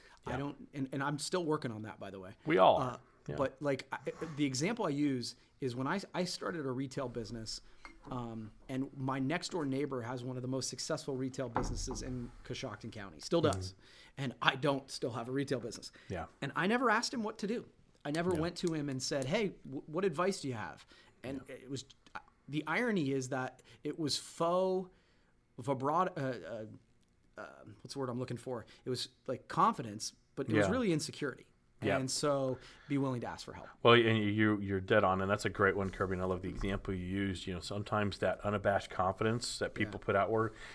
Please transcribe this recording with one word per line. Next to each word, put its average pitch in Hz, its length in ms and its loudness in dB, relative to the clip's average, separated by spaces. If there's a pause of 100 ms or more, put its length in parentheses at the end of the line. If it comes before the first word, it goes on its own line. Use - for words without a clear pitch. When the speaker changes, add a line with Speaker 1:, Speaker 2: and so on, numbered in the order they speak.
(260)
Speaker 1:
I 123 60 -8
Speaker 2:
Yeah. 127 60 -2
Speaker 1:
don't," 143 360 -6
and, 135 180 -4
and 139 100 -2
I'm 147 160 0
still 180 260 -2
working 151 280 0
on 107 100 -8
that, 107 180 -12
by 98 100 -8
the 98 100 -10
way. 92 100 -12 (160)
Speaker 2:
We 156 120 6
all 170 200 10
Speaker 1:
Uh, 139 60 2
Speaker 2:
are. 127 160 -4 (280)
Yeah. 143 80 -4
Speaker 1:
but, 135 240 0
like, 143 320 0
I, - 60 -6 (380)
the 147 80 2
example 170 420 0
I 160 40 0
use 139 440 0 (260)
is 123 160 -2
when 131 100 -2
I, 180 140 0 (140)
I 180 100 0
started 175 420 -4
a 131 40 0
retail 131 380 -4
business, 113 520 -8 (500)
um, 117 400 -6 (180)
and 135 280 -4
my 135 220 -4
next 147 320 -2
door 165 160 -2
neighbor 135 360 -2
has 120 220 -6
one 127 120 -6
of 123 60 -6
the 127 60 -6
most 131 200 -2
successful 139 480 -6
retail 127 320 -4
businesses 120 540 -4
in 127 280 -8 (140)
Coshocton 117 460 -8
County, 98 300 -12
still 170 220 2
does. 101 300 0
Speaker 2:
Mm-hmm. - 520 -14
Speaker 1:
And 139 180 -4
I 151 140 4
don't 135 340 0
still - 220 -4
have 117 160 -6
a 127 40 -6
retail 135 280 0
business. 107 320 -12 (160)
Speaker 2:
Yeah. 82 160 -6 (160)
Speaker 1:
And 135 160 -6
I 160 100 2
never 247 240 4
asked 226 220 2
him 247 100 -4
what 214 160 -6
to 214 80 -4
do. 214 180 -4 (400)
I 147 80 -2
never 170 200 2
Speaker 2:
Yeah. 165 80 2
Speaker 1:
went 175 180 0
to 170 140 2
him 147 160 -2
and 131 140 -2
said, 143 240 0
"Hey, 190 260 2 (140)
w-, 139 200 -8
what 165 180 -2
advice 185 360 0
do 143 80 -4
you 123 60 -2
have?" 92 320 -8 (380)
And 135 240 -8
Speaker 2:
Yeah. 131 80 -12
Speaker 1:
it 123 140 -18
was, 131 140 -6 (640)
the 147 180 -2
irony 180 460 2
is 131 180 0
that 131 300 -4 (240)
it 147 140 -4
was 151 180 0
faux 185 720 0 (680)
vibrato, 143 580 0
uh, 160 40 -4 (1200)
uh, - 40 -12
uh, 90 40 -10 (360)
what's - 120 -14
the 139 60 -6
word 131 80 -2
I'm 120 100 -4
looking 123 180 -6
for? 120 280 -8 (200)
It 131 60 -4
was, - 180 -2 (180)
like, 127 220 -6
confidence, 151 640 0 (240)
but 135 120 -4
it 110 60 2
was 104 120 8
Speaker 2:
Yeah. 190 60 4
Speaker 1:
really 233 200 4
insecurity. - 540 -2 (340)
Speaker 2:
Yeah. - 180 2
Speaker 1:
And 131 120 -2
so 135 480 2 (300)
be 143 100 2
willing 131 220 0
to 113 80 -4
ask 82 160 -8
for - 80 -12
help. - 160 -12 (160)
Speaker 2:
Well, 117 100 12
and 113 240 8
you, 107 420 6
you're 98 200 2
dead 101 240 6
on, 92 160 6
and 95 100 2
that's 101 140 4
a 110 60 2
great 95 260 4
one, 98 140 0
Kirby, 95 240 0
and 92 80 -2
I - 20 0
love 92 180 0
the 95 60 -4
example 98 440 -2
you 92 140 -2
used. 95 400 -2
You 92 80 -4
know, 87 60 -6
sometimes 104 580 -2
that 104 220 2
unabashed 101 500 2
confidence 110 720 0
that 104 100 2
Speaker 1:
Yeah. - 140 -2
Speaker 2:
people 104 160 -4
put 101 160 2
outward 110 380 2 (200)